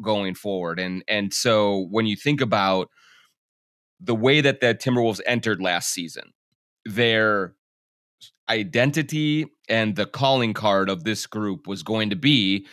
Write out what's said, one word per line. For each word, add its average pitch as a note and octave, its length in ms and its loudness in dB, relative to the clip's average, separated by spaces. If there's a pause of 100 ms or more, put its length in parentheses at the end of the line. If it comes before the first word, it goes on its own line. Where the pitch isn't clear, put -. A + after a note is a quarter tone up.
going G2+ 320 0
forward. F2+ 440 -4
And, F#2 300 -6
and G2+ 240 -2
so G#2 580 2
when A2+ 140 0
you G#2 100 0
think C#3+ 280 -2
about G2 480 0 (1080)
the A#2 160 -2
way C3+ 280 4
that C3+ 180 2
the A#2 140 4
Timberwolves A#2 500 0
entered A2 380 0
last F2+ 280 -2
season, - 420 -10 (520)
their A2 680 2 (960)
identity D3 960 0 (220)
and A2 260 0
the G2 120 0
calling B2+ 460 2
card G2 380 2
of F2 140 -6
this G#2+ 220 -4
group G#2 400 -6
was F#2 160 -10
going A2 280 -2
to G2+ 60 -4
be G2+ 560 2